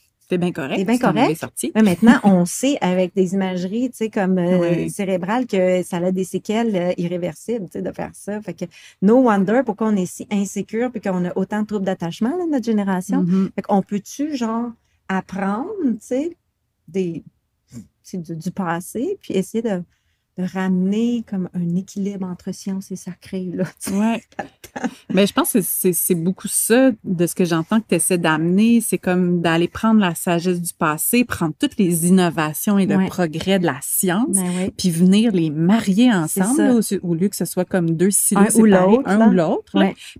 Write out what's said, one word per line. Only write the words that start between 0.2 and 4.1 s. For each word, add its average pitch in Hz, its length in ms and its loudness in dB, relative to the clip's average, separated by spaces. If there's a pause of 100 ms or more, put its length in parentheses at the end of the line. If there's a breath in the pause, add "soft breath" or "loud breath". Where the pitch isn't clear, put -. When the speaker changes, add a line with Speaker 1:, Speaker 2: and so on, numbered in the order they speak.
Speaker 1:
T'es 185 80 0
bien 170 160 -2
correct, 156 240 -6
Speaker 2:
T'es 190 80 -2
bien 226 100 2
Speaker 1:
tu 247 60 0
t'en 226 80 4
avais 208 140 2
Speaker 2:
correct. 165 180 0
Speaker 1:
sorti. - 340 -8
Speaker 2:
Mais 220 80 4
maintenant, 220 360 6
Speaker 1:
<laughs> - 40 -2
Speaker 2:
on 180 220 6
sait 269 340 0
avec 180 340 0
des 185 200 0
imageries, 190 580 -4
tu - 60 -20
sais, 220 120 -4
comme, 190 280 0